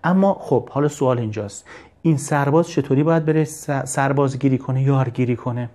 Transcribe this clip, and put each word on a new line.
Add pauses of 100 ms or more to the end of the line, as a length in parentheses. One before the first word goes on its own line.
اما
خب
حالا
سوال
اینجاست، (360)
این
سرباز
چطوری
باید
بره
س-،
سربازگیری
کنه،
یارگیری
کنه؟